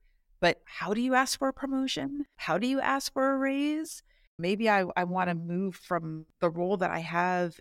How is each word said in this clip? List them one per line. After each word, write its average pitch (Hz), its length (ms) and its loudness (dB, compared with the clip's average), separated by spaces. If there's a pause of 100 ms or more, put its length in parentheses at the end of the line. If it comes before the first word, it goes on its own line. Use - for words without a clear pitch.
(400)
but 170 240 4
how 175 300 -4
do 233 80 0
you 254 120 2
ask 254 240 2
for 269 100 0
a 269 40 -2
promotion? 277 720 -4 (120)
How 165 200 0
do 208 100 2
you 269 140 0
ask 269 320 0
for 269 220 2
a - 20 0
raise? 285 680 -2 (360)
Maybe 202 320 2
I, 196 140 4 (120)
I 180 80 2
wanna 180 300 0
move 175 420 -2
from 160 480 -4 (160)
the 175 80 4
role 175 300 -2
that 175 120 0
I 165 100 -4
have 175 600 0